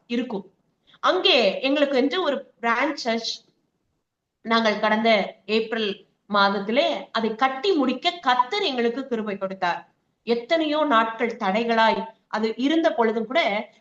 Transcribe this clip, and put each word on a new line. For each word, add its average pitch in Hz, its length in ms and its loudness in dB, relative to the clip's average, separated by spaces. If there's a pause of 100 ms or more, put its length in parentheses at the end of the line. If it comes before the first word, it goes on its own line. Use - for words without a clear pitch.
இருக்கும். 240 380 -4 (580)
அங்கே 339 340 4 (240)
எங்களுக்கு 285 360 2
என்று 285 260 2
ஒரு 285 140 0 (200)
பிரான்ச் 247 440 -2
சர்ச் 226 300 -4 (1120)
நாங்கள் 220 340 2
கடந்த 220 300 2 (380)
ஏப்ரல் 220 420 -2 (400)
மாதத்திலே 208 560 2 (260)
அதை 220 240 -2
கட்டி 262 360 0
முடிக்க 269 360 0 (120)
கர்த்தர் 269 440 0
எங்களுக்கு 240 400 -2
கிருபை 214 340 -6
கொடுத்தார். 190 420 -4 (480)
எத்தனையோ 294 580 0
நாட்கள் 226 520 0
தடைகளாய் 220 600 2 (280)
அது 220 200 -2 (100)
இருந்த 320 340 2
பொழுதும் 226 360 0
கூட 294 140 0 (400)